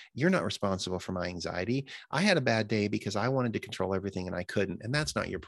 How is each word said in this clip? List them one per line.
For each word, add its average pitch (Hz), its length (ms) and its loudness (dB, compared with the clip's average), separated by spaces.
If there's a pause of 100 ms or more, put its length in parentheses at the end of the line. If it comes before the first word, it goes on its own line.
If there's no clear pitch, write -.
(160)
You're 151 160 4
not 185 120 2
responsible 92 540 0
for 92 140 -6
my 90 160 -2
anxiety. 90 580 -2 (240)
I 147 120 2
had 202 140 6
a 151 60 4
bad 113 260 4
day 107 200 2
because 104 280 -2
I 104 120 2
wanted 127 260 2
to 110 60 0
control 95 340 -2
everything 95 320 -2
and 90 100 -4
I 90 80 -4
couldn't. 95 380 0
And 110 100 -4
that's 147 240 0
not 92 140 -2
your 92 80 -4 (100)